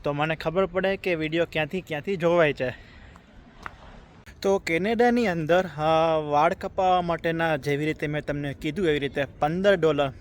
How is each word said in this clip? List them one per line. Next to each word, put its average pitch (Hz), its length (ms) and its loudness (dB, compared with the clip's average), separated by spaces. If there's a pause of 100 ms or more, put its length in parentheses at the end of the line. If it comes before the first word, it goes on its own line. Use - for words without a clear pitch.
તો 147 80 -2
મને 156 220 0
ખબર 170 320 -2
પડે 190 300 -2
કે 185 180 -2
વીડિયો 160 380 -2
ક્યાંથી 160 280 -4
ક્યાંથી 160 360 -6
જોવાય 170 360 4
છે. - 440 -8 (1500)
તો 196 160 2
કેનેડાની 226 680 2
અંદર, 170 400 2
અ, 151 140 -10 (500)
વાળ 151 220 4
કપાવવા 185 500 0
માટેના 165 540 0
જેવી 143 280 -2
રીતે 156 220 -2
મેં 147 160 -4
તમને 143 320 -6
કીધું 160 340 -4
એવી 147 100 2
રીતે 139 260 -2
પંદર 180 520 2
ડોલર 147 440 2